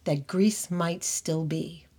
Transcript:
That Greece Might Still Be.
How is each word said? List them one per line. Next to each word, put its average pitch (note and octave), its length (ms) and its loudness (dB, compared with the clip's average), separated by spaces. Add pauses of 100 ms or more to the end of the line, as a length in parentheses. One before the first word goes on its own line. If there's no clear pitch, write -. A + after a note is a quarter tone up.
That D3 240 0
Greece G3+ 420 2
Might F3 340 -2
Still D#3+ 420 -2
Be. D#3+ 420 -4 (120)